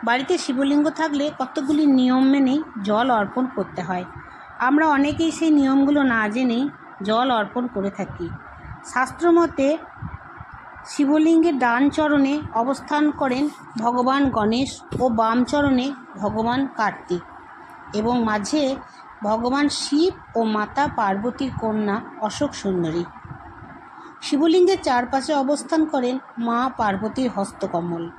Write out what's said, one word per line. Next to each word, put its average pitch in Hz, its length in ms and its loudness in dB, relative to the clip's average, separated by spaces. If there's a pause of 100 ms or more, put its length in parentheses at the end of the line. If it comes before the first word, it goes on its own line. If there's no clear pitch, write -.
বাড়িতে 262 340 0
শিবলিঙ্গ 285 520 2
থাকলে 302 480 -2
কতগুলি 294 480 0
নিয়ম 262 380 4
মেনেই 269 380 4 (200)
জল 214 280 2
অর্পণ 233 360 0
করতে 196 360 -6
হয়। 180 220 -4 (540)
আমরা 285 300 4
অনেকেই 294 420 2
সেই 320 200 0
নিয়মগুলো 277 520 4
না 226 260 2
জেনেই 247 400 0 (340)
জল 226 280 2
অর্পণ 233 360 -2
করে 196 240 -4
থাকি। 262 380 -8 (560)
শাস্ত্রমতে 311 920 2 (1080)
শিবলিঙ্গের 311 720 4
ডান 247 320 4
চরণে 294 500 2 (140)
অবস্থান 277 560 0
করেন 277 380 -2 (300)
ভগবান 247 520 2
গণেশ 226 520 0 (180)
ও 247 80 2
বাম 226 360 2
চরণে 277 480 0 (240)
ভগবান 226 500 -2
কার্তিক 202 560 -4 (760)
এবং 233 280 0
মাঝে 262 520 0 (460)
ভগবান 240 460 0
শিব - 680 -2
ও 226 60 2
মাতা 214 520 0
পার্বতীর 233 640 -2
কন্যা 214 400 -2 (200)
অশোক 277 340 -4
সুন্দরী। 175 500 -2 (1160)
শিবলিঙ্গের 349 600 4
চারপাশে 262 520 0
অবস্থান 285 500 2
করেন 262 340 -2 (200)
মা 233 380 0
পার্বতীর 214 540 -2
হস্তকমল। 175 880 -4